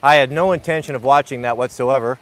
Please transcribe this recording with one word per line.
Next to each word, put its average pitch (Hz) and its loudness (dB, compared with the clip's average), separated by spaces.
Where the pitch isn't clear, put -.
I 143 4
had 135 2
no 175 0
intention 156 -6
of 113 -8
watching 135 0
that 120 -4
whatsoever. 123 -2